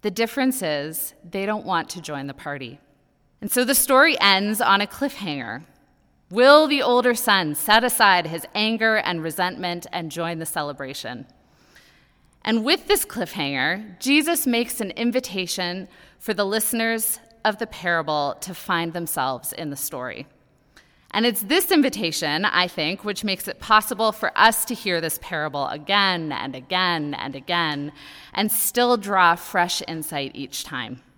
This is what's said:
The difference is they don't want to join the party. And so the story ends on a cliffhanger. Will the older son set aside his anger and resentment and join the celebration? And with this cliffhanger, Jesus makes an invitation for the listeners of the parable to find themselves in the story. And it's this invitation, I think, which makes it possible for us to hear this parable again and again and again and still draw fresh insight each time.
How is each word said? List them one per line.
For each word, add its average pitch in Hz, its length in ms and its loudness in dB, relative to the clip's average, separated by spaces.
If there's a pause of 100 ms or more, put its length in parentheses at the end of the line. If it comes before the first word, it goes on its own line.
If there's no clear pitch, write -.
The 214 100 -2
difference 254 500 0
is 156 540 -4 (120)
they 196 200 -4
don't 214 180 -4
want 165 260 -2
to 180 100 -12
join 143 260 -8
the 135 80 -10
party. 139 440 -10 (600)
And 208 120 -6
so 247 120 2
the 247 100 2
story 277 460 4
ends 202 420 2
on 196 200 4
a 208 60 -2
cliffhanger. 143 760 -6 (680)
Will 285 380 8
the 277 160 2
older 240 320 4
son 185 400 2
set 220 280 4
aside 196 440 4
his 165 260 -6
anger 220 440 2
and 170 260 -2
resentment 175 680 -4
and 165 200 -6
join 170 260 -4
the 160 80 -8
celebration? 135 800 -8 (1160)
And 220 200 0
with 302 240 0
this 403 160 2
cliffhanger, 170 960 -4
Jesus 302 460 2
makes 240 340 0
an 202 120 -4
invitation 190 960 -4 (320)
for 214 160 -4
the 208 100 0
listeners 226 760 -2 (240)
of 214 140 0
the 220 100 -6
parable 156 760 -2
to 185 120 -10
find 170 400 -2
themselves 135 600 -4
in 151 180 -8
the 143 40 -8
story. 127 520 -8 (840)
And 220 160 0
it's 240 160 0
this 311 300 2
invitation, 180 720 2
I 180 220 4
think, 170 360 -4
which 208 200 -6
makes 190 240 -4
it - 120 -10
possible 214 520 2
for - 260 -4
us 220 280 6
to 254 80 -6
hear 180 280 -2
this 160 200 -4
parable 151 460 -4
again 175 640 0
and 131 240 -6
again 165 600 0
and 135 200 -10
again 147 560 -2 (420)
and 208 160 0
still 240 460 2
draw 190 400 4
fresh 175 520 0
insight 151 480 -6
each - 280 -8
time. 123 380 -10 (160)